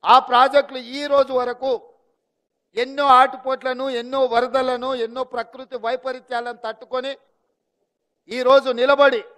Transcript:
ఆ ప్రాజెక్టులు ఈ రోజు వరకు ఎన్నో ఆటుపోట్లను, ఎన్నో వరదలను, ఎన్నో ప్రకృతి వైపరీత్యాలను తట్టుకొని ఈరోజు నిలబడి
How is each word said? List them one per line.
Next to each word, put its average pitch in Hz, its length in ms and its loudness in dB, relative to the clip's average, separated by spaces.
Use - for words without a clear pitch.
ఆ - 20 10
ప్రాజెక్టులు 269 520 2
ఈ 285 40 -8
రోజు 269 260 2
వరకు 247 320 -4
ఎన్నో 277 220 -4
ఆటుపోట్లను, 262 640 -2
ఎన్నో 254 180 -4
వరదలను, 254 560 0
ఎన్నో 240 180 -8
ప్రకృతి 254 420 -12
వైపరీత్యాలను 240 800 -8
తట్టుకొని 254 480 -8
ఈరోజు 254 320 4
నిలబడి 269 420 2